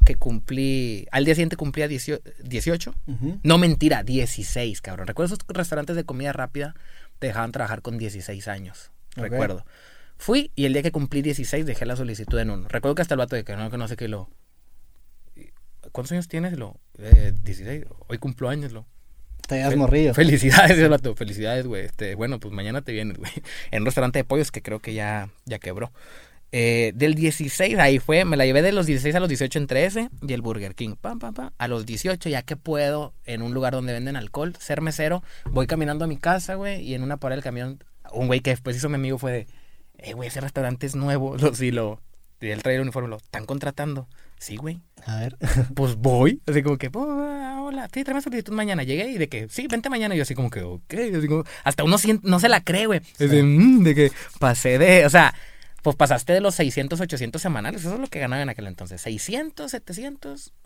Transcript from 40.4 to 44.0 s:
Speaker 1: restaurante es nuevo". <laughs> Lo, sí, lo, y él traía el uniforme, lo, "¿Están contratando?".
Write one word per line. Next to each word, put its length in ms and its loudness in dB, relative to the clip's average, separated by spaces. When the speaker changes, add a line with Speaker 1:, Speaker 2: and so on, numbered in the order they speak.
Speaker 1:
restaurante 460 -4
es 80 -6
nuevo". 420 0
<laughs> 160 4
Lo, 20 -6
sí, 160 0
lo, 300 -2
y 80 -8
él 140 -6
traía 140 2
el 60 0
uniforme, 280 -4
lo, 60 -10
"¿Están 280 -12
contratando?". 640 -6